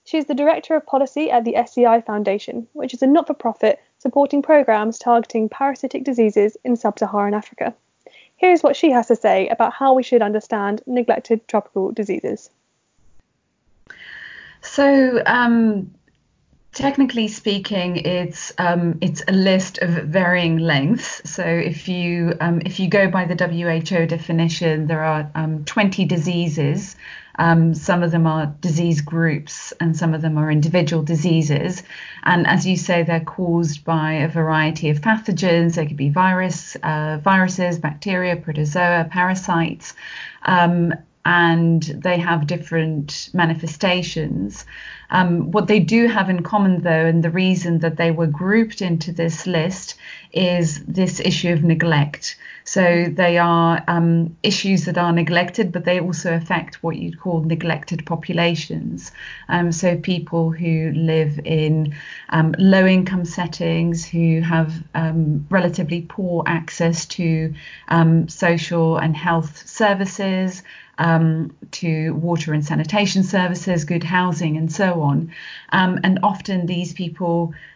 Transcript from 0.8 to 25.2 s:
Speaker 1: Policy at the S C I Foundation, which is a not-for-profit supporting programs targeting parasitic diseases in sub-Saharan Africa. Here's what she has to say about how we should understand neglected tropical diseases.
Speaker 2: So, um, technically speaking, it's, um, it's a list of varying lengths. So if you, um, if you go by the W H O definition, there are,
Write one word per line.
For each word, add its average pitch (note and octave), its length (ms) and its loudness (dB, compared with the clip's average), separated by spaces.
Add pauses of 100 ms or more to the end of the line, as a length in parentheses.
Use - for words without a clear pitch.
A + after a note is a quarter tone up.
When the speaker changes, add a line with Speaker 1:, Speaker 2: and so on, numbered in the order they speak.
Speaker 1:
Policy C#4+ 440 -2
at A#3 160 2
the A#3 100 -2
S A#3 200 -2
C A#3+ 100 4
I A#3 160 6
Foundation, G#3 720 -4
which C4 200 -8
is B3 100 -2
a C4 40 6
not-for-profit C#4 720 2 (200)
supporting C#4+ 420 2
programs A3+ 560 2
targeting A#3 500 0
parasitic C4+ 560 -4
diseases A3 600 2
in B3 120 0
sub-Saharan G#3 600 -2
Africa. - 380 -6 (640)
Here's F4+ 260 6
what C#4+ 120 4
she E4 140 4
has A#3+ 180 2
to A#3 80 4
say F#3+ 340 2
about A#3 240 0
how C4+ 200 4
we B3+ 80 4
should A#3+ 220 2
understand G#3 640 -2
neglected A#3 600 0
tropical G3 440 -2
diseases. - 580 -6 (2000)
Speaker 2:
So, C4+ 640 4
um, A3+ 680 2 (800)
technically C4 560 0
speaking, G3 720 -2
it's, F3+ 600 -4
um, F3 440 0
it's D3+ 260 -2
a F#3+ 60 0
list F#3+ 460 2
of F3+ 100 0
varying E3+ 680 0
lengths. D#3+ 720 -2
So - 140 -8
if E3+ 460 -2
you, F3 500 -2
um, E3+ 260 0
if F#3 140 -8
you F#3 80 0
go G3 220 4
by F3+ 160 -2
the F3 100 -4
W E3+ 320 -2
H E3 240 -2
O E3+ 140 2
definition, E3 800 -2
there D#3 160 -2
are, D3+ 320 -2